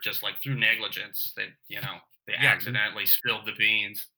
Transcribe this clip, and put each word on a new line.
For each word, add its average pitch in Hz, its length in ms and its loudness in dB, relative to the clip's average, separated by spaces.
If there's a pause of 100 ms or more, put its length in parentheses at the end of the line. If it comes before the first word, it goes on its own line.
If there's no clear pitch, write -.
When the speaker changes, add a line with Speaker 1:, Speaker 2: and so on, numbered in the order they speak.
Speaker 1:
just, 104 200 -4
like, 98 200 -4
through 135 140 -2
negligence 110 800 0
that, 107 120 -6 (180)
you 104 140 -8
know, 95 180 -6 (280)
they 107 100 -2
Speaker 2:
Yeah, - 260 4
le- 104 120 -2
Speaker 1:
accidentally 104 300 0
spilled 110 420 2
the 107 60 -4
beans. 107 540 0 (100)